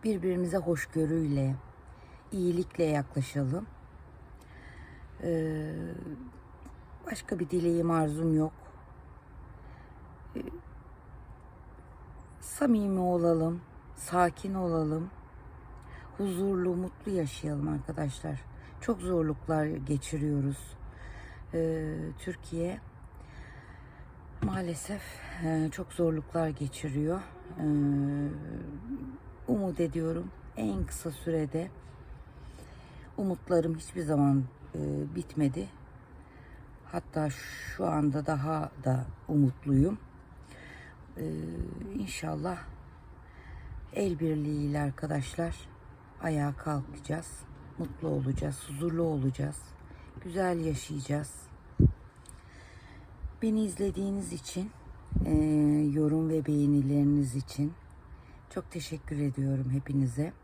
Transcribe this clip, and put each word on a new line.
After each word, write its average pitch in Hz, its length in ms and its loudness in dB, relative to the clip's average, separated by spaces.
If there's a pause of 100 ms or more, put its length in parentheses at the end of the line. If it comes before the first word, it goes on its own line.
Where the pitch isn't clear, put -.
Birbirimize 180 520 2
hoşgörüyle, 156 960 2 (760)
iyilikle 175 520 2
yaklaşalım. 143 840 0 (1600)
Ee, 160 520 0 (1300)
başka - 320 -4
bir 165 120 -2
dileğim, 170 400 4
arzum 160 460 4
yok. 156 160 4 (1800)
Ee, - 40 -6 (2000)
samimi 208 600 4
olalım, 170 600 4 (360)
sakin 180 580 2
olalım. 165 560 2 (1080)
Huzurlu, 185 580 2
mutlu 185 360 -4
yaşayalım 151 560 0
arkadaşlar. 147 760 -4 (360)
Çok 214 200 0
zorluklar 160 680 2
geçiriyoruz. 143 1120 -2 (760)
Ee, 160 420 0 (220)
Türkiye 175 640 -4 (1600)
maalesef, 190 600 -2 (420)
e, 160 280 4
çok - 200 -8
zorluklar 160 560 2
geçiriyor. 147 720 0 (400)
Ee, 151 40 -2 (1800)
umut 190 320 2
ediyorum 165 500 0 (260)
en 196 300 0
kısa - 240 -6
sürede. 160 600 0 (1500)
Umutlarım 175 600 2
hiçbir 175 260 -6
zaman, 143 420 6 (300)
e, 160 40 -4 (360)
bitmedi. 165 540 0 (1160)
Hatta 156 460 -2
şu - 560 -4
anda 151 400 4
daha 151 440 2 (140)
da 131 220 2 (220)
umutluyum. 143 720 6 (1160)
Ee, - 60 -6 (720)
inşallah 170 640 -2 (1300)
el 185 260 2
birliğiyle 147 600 2
arkadaşlar 147 760 -2 (680)
ayağa 143 340 2
kalkacağız. - 840 -4 (380)
Mutlu - 300 -4
olacağız, 139 600 0
huzurlu 160 340 0
olacağız. 143 560 2 (640)
Güzel 180 360 2
yaşayacağız. 147 880 -2 (2000)
Beni 220 220 4
izlediğiniz 196 680 0
için, 185 380 -4 (540)
e, 160 80 4 (600)
yorum 156 360 6
ve 156 180 4
beğenileriniz 143 880 6
için 143 360 0 (800)
çok - 200 -6
teşekkür 151 480 -6
ediyorum 135 520 2
hepinize. 139 640 2 (120)